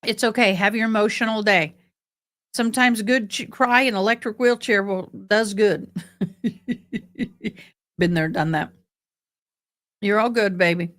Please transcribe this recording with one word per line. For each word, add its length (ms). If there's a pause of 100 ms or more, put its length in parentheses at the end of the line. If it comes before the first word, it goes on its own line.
It's 200
okay. 300
Have 220
your 100
emotional 580
day. 320 (760)
Sometimes 480
a 20
good 260
ch-, 200
cry 320
in 140
electric 440
wheelchair 440
will, 260 (180)
does 260
good. 420
<laughs> 2000
Been 160
there, 160
done 220
that. 200 (1300)
You're 180
all 100
good, 280
baby. 420